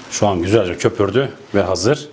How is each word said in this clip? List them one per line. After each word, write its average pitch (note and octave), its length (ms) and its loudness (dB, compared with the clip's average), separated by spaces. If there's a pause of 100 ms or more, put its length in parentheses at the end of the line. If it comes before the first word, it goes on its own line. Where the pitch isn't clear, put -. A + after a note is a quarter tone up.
(120)
Şu - 160 0
an F#2 140 0
güzelce F#2 360 2
köpürdü G#2+ 520 0 (260)
ve G2+ 60 4
hazır. F#2+ 520 -2